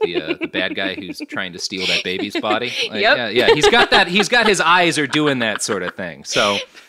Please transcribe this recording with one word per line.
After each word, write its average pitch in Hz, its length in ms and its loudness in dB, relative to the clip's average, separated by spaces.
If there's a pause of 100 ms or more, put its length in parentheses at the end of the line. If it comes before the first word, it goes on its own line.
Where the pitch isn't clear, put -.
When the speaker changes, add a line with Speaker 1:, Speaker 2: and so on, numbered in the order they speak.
Speaker 1:
the, - 200 -4
uh, - 180 -8
the 330 80 -8
bad 92 280 -4
guy 95 200 -4
who's 92 240 -12
Speaker 2:
<laughs> - 100 -14
Speaker 1:
trying 95 240 -8
to 90 60 -14
steal 92 280 -6
that 90 180 -2
baby's 101 340 -4
body. 110 280 -2 (220)
Like, 107 120 -4
Speaker 2:
Yep. 220 160 4
Speaker 1:
yeah, 120 120 -4
yeah, 120 240 4
he's 151 160 4
got 233 220 4
that. 196 160 4
He's 185 220 2
got 233 180 4
his 190 140 4
eyes 170 360 4
are 147 100 0
doing 143 320 0
that 110 220 -2
sort 98 220 -4
of 87 120 -6
thing. 82 300 -10
So 104 320 0 (320)